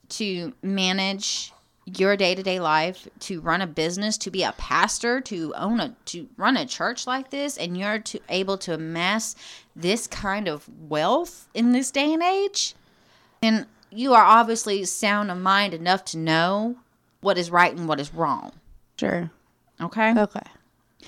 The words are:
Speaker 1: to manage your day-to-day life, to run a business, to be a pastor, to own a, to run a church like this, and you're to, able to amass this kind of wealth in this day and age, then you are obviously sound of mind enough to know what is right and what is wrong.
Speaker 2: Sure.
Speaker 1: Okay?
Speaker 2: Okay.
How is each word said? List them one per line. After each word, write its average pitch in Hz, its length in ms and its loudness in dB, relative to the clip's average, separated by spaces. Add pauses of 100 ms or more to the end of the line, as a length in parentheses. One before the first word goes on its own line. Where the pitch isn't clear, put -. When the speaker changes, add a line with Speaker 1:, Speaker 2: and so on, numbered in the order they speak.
Speaker 1:
to 190 520 -4
manage 190 920 -2 (340)
your 185 300 2
day-to-day 185 440 0
life, 160 480 0 (140)
to 170 200 -8
run 165 200 0
a 185 60 -4
business, 175 520 -2
to 190 120 -8
be 185 120 -2
a 107 100 -2
pastor, 214 680 0
to 170 360 -8
own 214 220 -2
a, 156 160 -6 (100)
to 165 320 -12
run 220 180 2
a 156 120 -2
church 220 400 -6
like 262 240 -6
this, 285 260 -6
and 175 200 -6
you're 208 220 -4
to, - 200 -12 (100)
able 190 300 -2
to 175 160 -6
amass 170 600 -2 (400)
this 185 320 -2
kind 202 400 -6
of 151 220 -8 (180)
wealth 185 680 0
in 233 180 4
this 262 180 0
day 294 220 0
and 320 100 0
age, 392 520 0 (680)
then 220 260 2 (240)
you 247 240 2
are 214 80 12
obviously 220 600 6
sound 208 440 0
of 185 80 -6
mind 190 360 2
enough 175 320 0
to - 120 -8
know 175 580 2 (460)
what 190 160 4
is 170 140 -2
right 175 240 6
and 170 120 -4
what 151 120 0
is 147 120 -6
wrong. 160 400 -2 (460)
Speaker 2:
Sure. 170 320 -2 (500)
Speaker 1:
Okay? 220 380 2
Speaker 2:
Okay. 208 220 0 (680)